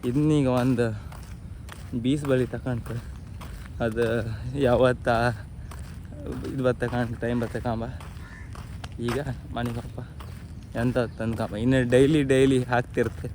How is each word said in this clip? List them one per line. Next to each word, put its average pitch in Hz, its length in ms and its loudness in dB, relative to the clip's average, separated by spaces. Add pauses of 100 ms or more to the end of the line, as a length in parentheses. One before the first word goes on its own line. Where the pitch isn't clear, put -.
ಇದನ್ನೀಗ 147 400 4
ಒಂದು 120 600 2 (960)
ಬೀಸ್ 143 220 2
ಬಳಿ 127 220 4
ತಕಂತ. 120 420 -4 (920)
ಅದು 117 220 2 (540)
ಯಾವತ್ತ 127 500 4 (1500)
ಇದು 131 100 -2
ಬತ್ತ 123 200 2
ಕಾಣ್-, 120 360 -2
ಟೈಮ್ 120 200 0
ಬತ್ತ 113 160 -4
ಕಾಂಬ. 113 280 -2 (1160)
ಈಗ 120 180 -2 (360)
ಮನೆಗೆ 117 220 -2
ಹೋಗಪ್ಪ. - 240 -8 (760)
ಎಂತ 120 220 2
ತಂದು 113 380 -2
ಕಾಂಬ. 107 200 -4
ಇನ್ನು 123 340 4
ಡೈಲಿ 139 320 8
ಡೈಲಿ 131 420 6
ಹಾಕ್ತಿರುತ್ತೆ. 120 720 0